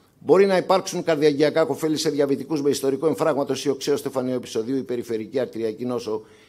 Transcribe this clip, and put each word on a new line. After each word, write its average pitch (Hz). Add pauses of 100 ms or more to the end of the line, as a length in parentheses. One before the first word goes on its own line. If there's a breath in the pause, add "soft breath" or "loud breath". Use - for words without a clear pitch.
(200 soft breath)
Μπορεί 180
να 190
υπάρξουν 180
καρδιαγγειακά 147
ωφέλη 156
σε 156
διαβητικούς 139
με 143
ιστορικό 135
εμφράγματος 139
ή 143
οξέως 139
στεφανιού 127
επεισοδίου 123
ή 127
περιφερική 113
αρτηριακή 113
νόσο 117 (260 loud breath)